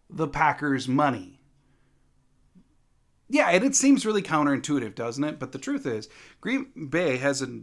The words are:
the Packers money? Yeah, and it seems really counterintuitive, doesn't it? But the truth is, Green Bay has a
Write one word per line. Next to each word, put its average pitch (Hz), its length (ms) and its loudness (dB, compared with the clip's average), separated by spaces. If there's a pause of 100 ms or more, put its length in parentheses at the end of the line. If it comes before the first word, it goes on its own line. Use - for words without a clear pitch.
the 156 180 -4
Packers 143 640 0
money? 127 500 0 (1900)
Yeah, 262 220 2
and 185 120 4
it 269 140 2
seems 269 280 6
really 214 180 0
counterintuitive, 143 720 0
doesn't 120 260 -4
it? 151 160 -4
But 131 140 -10
the 135 80 -10
truth 277 260 -6
is, 110 220 -6 (320)
Green 247 480 -6
Bay 143 300 0
has 135 220 0
a 120 220 -8